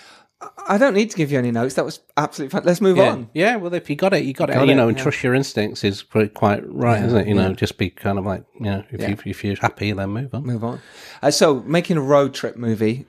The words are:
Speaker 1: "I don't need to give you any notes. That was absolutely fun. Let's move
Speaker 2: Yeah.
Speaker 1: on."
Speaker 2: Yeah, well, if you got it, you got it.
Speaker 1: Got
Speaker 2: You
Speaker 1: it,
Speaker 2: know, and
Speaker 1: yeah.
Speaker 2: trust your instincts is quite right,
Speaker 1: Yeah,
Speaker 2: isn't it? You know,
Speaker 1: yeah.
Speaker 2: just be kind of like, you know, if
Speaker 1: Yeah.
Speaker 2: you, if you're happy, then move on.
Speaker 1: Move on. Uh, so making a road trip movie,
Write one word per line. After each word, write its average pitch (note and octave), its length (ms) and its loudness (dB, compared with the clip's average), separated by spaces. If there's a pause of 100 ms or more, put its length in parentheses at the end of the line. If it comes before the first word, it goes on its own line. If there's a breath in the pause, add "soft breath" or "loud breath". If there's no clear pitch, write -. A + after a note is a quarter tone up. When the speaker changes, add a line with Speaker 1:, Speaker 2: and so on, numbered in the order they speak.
(680 loud breath)
Speaker 1:
"I G3 80 4
don't C4 160 4
need G#3+ 180 2
to - 60 -12
give D3 160 -2
you C3+ 60 2
any B2 120 0
notes. A#2+ 260 -2
That D3 100 0
was - 140 -12 (180)
absolutely D3 320 -4
fun. F#3 160 -2
Let's F3 160 2
move F#3+ 160 6
Speaker 2:
Yeah. F#3+ 140 6
Speaker 1:
on." A#2+ 200 -10
Speaker 2:
Yeah, G#3 240 0
well, F3 160 -6
if F3 160 -6
you - 80 -4
got F#3+ 160 2
it, D3+ 120 0
you C3+ 100 -4
got D3 160 -2
it. C#3 40 -2
Speaker 1:
Got C3 120 4
Speaker 2:
You C3+ 60 6
Speaker 1:
it, - 20 6
Speaker 2:
know, A#2+ 140 4
and A2+ 100 0
Speaker 1:
yeah. - 40 -6
Speaker 2:
trust - 220 -2
your B2+ 100 2
instincts A2+ 500 -2
is G2+ 180 -2
quite G#2 680 0
right, A#2 300 2
Speaker 1:
Yeah, G2 60 0
Speaker 2:
isn't A#2 140 2
it? F2 80 0
You G#2+ 60 2
know, F#2+ 140 4
Speaker 1:
yeah. F#2+ 60 -2
Speaker 2:
just - 240 -4
be G2 100 0
kind G2+ 300 -4
of F#2+ 80 -4
like, F#2+ 180 -6 (160)
you A2 60 -4
know, G2 240 -2
if G#2 100 -10
Speaker 1:
Yeah. G2+ 80 -4
Speaker 2:
you, G2+ 160 -2
if G2+ 180 -8
you're G2+ 160 -2
happy, G#2 340 -2
then G2 180 -4
move B2 240 -8
on. C#3 100 -8
Speaker 1:
Move A#2+ 180 -4
on. A#2+ 180 -8 (420 loud breath)
Uh, D3 80 4
so D3 360 2
making E3+ 300 0
a D3 60 0
road C#3 320 2
trip - 240 -8
movie, A2+ 500 -2